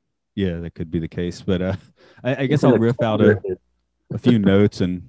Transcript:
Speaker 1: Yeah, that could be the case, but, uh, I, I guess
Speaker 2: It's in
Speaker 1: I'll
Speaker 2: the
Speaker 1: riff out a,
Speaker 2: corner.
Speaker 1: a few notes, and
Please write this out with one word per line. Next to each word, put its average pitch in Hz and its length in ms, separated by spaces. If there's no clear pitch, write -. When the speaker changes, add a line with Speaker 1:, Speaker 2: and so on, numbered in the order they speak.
Speaker 1:
Yeah, 90 240
that 85 160
could 82 160
be 85 80
the 80 80
case, 87 340
but, 90 200
uh, 95 140
I, 131 200
I - 20
guess 139 100
Speaker 2:
It's 143 80
in 147 60
Speaker 1:
I'll 120 60
Speaker 2:
the 107 40
Speaker 1:
riff 117 220
out 110 200
a, 110 100
Speaker 2:
corner. 101 100
Speaker 1:
a - 40
few 117 220
notes, 101 420
and 90 280